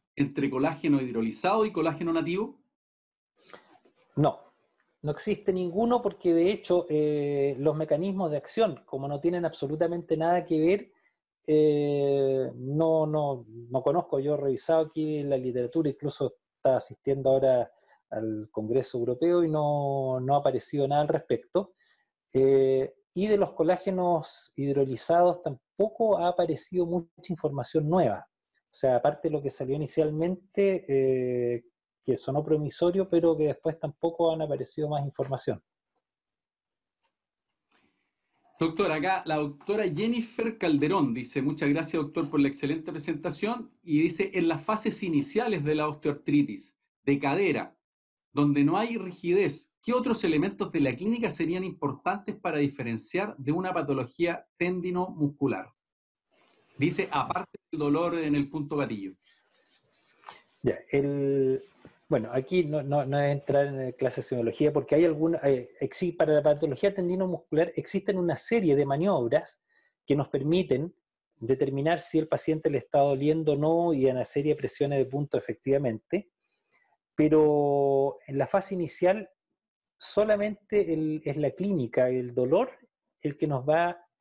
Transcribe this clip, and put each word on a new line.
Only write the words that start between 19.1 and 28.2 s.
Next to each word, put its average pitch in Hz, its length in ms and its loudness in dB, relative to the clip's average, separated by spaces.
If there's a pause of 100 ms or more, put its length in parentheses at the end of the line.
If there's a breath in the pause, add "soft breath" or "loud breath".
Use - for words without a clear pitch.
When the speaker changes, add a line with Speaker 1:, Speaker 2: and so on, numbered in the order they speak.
Speaker 2:
y 160 40 2
no, 143 720 0
no 131 140 2
ha 143 40 4
aparecido 139 500 0
nada 143 140 4
al 151 60 0
respecto. - 640 -2 (580)
Eh, 135 600 4 (220)
y 185 120 0
de 214 100 4
los 196 160 0
colágenos 175 1040 -2
hidrolizados 143 880 2
tampoco 214 760 -2
ha 170 100 2
aparecido 175 580 -2
mucha 170 440 -6
información 151 580 -2
nueva. 135 380 0 (440)